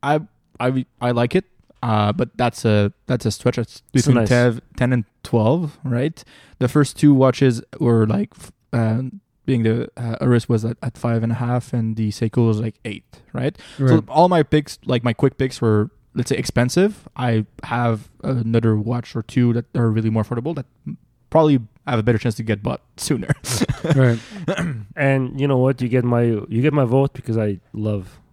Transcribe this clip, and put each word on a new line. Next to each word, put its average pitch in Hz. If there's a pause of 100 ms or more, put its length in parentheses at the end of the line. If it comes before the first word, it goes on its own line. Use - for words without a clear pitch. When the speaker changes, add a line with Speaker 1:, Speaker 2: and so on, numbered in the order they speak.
Speaker 1:
I, 147 (380)
I, 127 (160)
I 123
like 120
it. 185 (380)
Uh, 107
but 117
that's 120
a, 104 (140)
that's 123
a 107
stretch. -
It's - (100)
Speaker 2:
It's 131
Speaker 1:
between 131
Speaker 2:
nice. 104
Speaker 1:
tev, 123 (160)
ten 131
and 120 (160)
twelve, 139
right? 131 (340)
The 127
first 143
two 147
watches 131 (180)
were 117
like, 202
f-, - (220)
uh, 113 (440)
being 123
the, 113
uh, 117
Urus 120
was 113
at, 117
at -
five 117
and 113
a 113
half 120
and 113
the 107
Seiko 113
was, 107
like, 113
eight, - (120)
right? 131 (220)
So 135
Speaker 3:
Right. 113
Speaker 1:
all 165
my 160
picks, 151
like, 123
my 120
quick -
picks 131
were, 107 (240)
let's -
say, -
expensive. 170 (100)
I 117 (160)
have 117 (140)
another 113
watch 117
or 117
two 120
that 120 (100)
are 117
really 110
more 110
affordable 123
that 139 (640)
probably 156 (260)
have 123
a 107
better 113
chance 110
to 117
get 107
bought - (160)
sooner. - (320)
<laughs> -
Speaker 3:
Right. 127 (760)
Speaker 2:
And 135
you 139
know 139
what? 127
You 127
get 120
my, 120
you 113
get 147
my 143
vote 135
because -
I 104 (140)
love 104 (140)